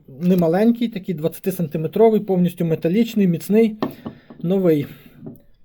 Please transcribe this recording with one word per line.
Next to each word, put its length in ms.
Немаленький, 800
такий 260
двадцятисантиметровий, 1080
повністю 440
металічний, 640
міцний, 500
новий. 480